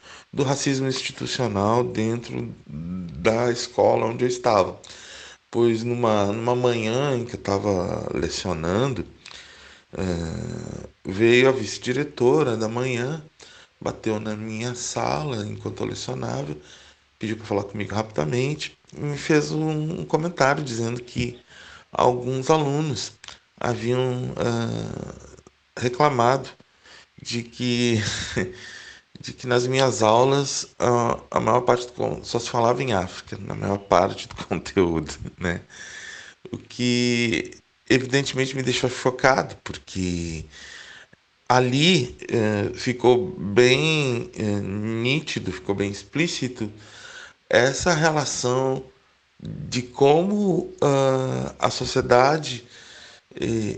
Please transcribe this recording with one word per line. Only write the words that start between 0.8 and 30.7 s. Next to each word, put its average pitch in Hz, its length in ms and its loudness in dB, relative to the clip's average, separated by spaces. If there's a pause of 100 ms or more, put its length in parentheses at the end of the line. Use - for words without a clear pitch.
institucional 120 960 0
dentro 117 720 -4 (140)
da 90 840 -2
escola 117 540 2
onde 123 180 -2
eu 127 40 2
estava. 107 520 2 (680)
Pois 117 340 2
numa, 117 440 2
numa 113 280 0
manhã 123 600 0
em 117 80 -4
que - 100 -12
eu 101 40 -10
tava 92 720 0
lecionando, 87 920 -2 (920)
eh, 82 920 -6 (160)
veio 117 460 6
a - 20 6
vice-diretora 127 1040 0
da 110 140 -4
manhã, 127 540 -4 (600)
bateu - 360 -4
na 110 160 -6
minha 110 400 -8
sala 123 720 -4
enquanto 104 340 -8
eu 110 60 -2
lecionava, 127 680 -6 (640)
pediu 110 180 -6
pra 110 120 -16
falar 101 160 0
comigo 101 320 -8
rapidamente, 123 800 -2 (180)
e - 40 -14
me 147 180 -6
fez 151 340 2
um, 156 500 -4
um 156 40 -6
comentário 151 580 2
dizendo 117 380 -4
que 123 380 -6 (520)
alguns 127 580 0
alunos 147 640 0 (460)
haviam, 123 800 -2
ah, 113 800 -4 (600)
reclamado 131 720 4 (720)
de 117 220 -6
que, 120 640 2 (320)
<laughs> - 180 -2 (640)
de - 140 -14
que - 140 -12
nas 123 180 4
minhas 127 380 2
aulas, 131 640 4 (100)